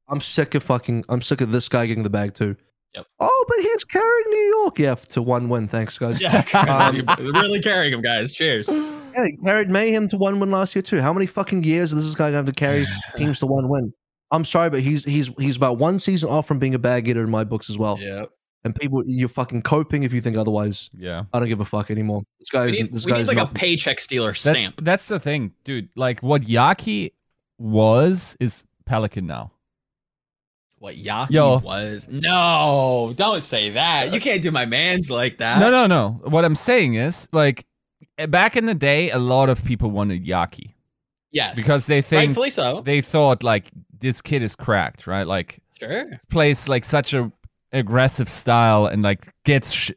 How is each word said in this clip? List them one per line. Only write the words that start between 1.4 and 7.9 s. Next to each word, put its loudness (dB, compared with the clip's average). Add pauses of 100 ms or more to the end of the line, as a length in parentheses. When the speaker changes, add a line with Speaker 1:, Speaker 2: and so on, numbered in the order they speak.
Speaker 1:
of -2
this 0
guy 0
getting -2
the -2
bag -2
too. -2 (380)
Speaker 2:
Yep. -16 (160)
Speaker 1:
"Oh, 2
but 0
he's -2
carrying 0
New 2
York." -2
Yeah, 2
f-, -6
to -4
one 0
win. -2
Thanks, -4
guys. -4
Speaker 2:
Yeah, 2
<laughs> 2
Speaker 1:
Um, 4 (280)
Speaker 2:
really 2
carrying 0